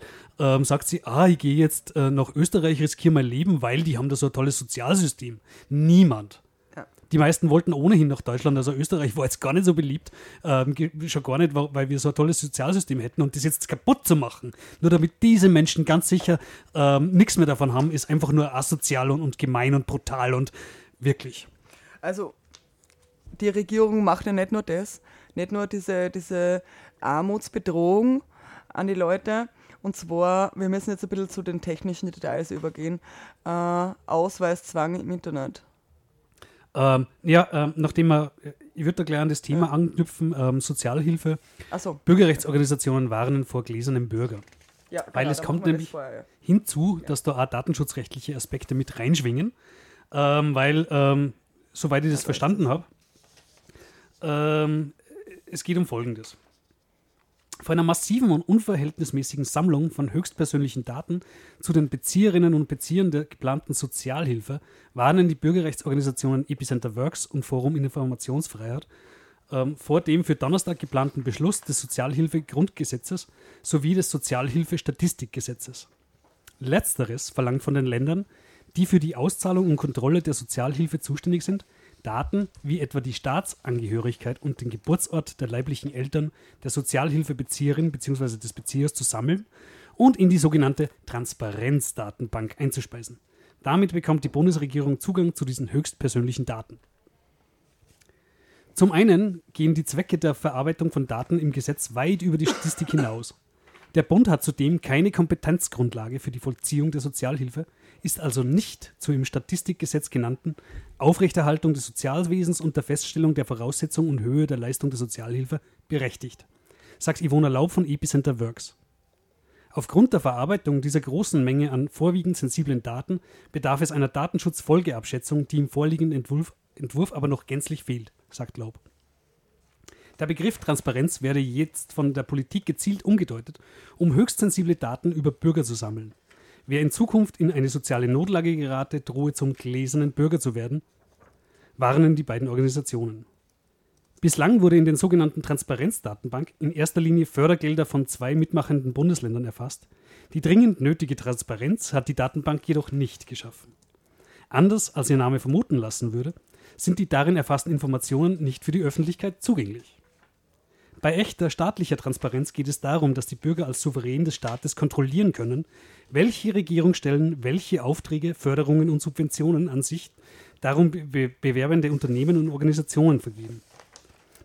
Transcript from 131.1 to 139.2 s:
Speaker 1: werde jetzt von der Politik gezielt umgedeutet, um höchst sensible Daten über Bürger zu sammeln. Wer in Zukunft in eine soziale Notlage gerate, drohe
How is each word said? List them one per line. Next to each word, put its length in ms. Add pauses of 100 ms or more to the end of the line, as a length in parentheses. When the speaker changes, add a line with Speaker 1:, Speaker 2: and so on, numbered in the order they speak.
Speaker 1:
werde 180
jetzt 540
von 220
der 80
Politik 420
gezielt 400
umgedeutet, 540 (380)
um 180
höchst 240
sensible 360
Daten 360
über 180
Bürger 340
zu 120
sammeln. 400 (500)
Wer 160
in 80
Zukunft 480
in 140
eine 180
soziale 380
Notlage 500
gerate, 440
drohe 320